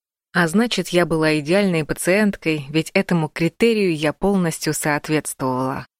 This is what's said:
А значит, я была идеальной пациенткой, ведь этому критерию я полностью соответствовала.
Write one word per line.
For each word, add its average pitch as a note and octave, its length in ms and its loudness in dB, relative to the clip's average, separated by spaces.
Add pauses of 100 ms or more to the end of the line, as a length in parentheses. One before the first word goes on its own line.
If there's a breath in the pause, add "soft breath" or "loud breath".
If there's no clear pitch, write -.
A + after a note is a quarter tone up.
(320)
А E3+ 160 2
значит, G3 420 0
я F3 160 2
была D#3 340 2
идеальной E3+ 440 2
пациенткой, F3 840 0
ведь D#3 240 -2
этому F3 340 0
критерию G3 680 0
я D3+ 200 -2
полностью F3+ 600 0
соответствовала. C3+ 1120 -4 (120)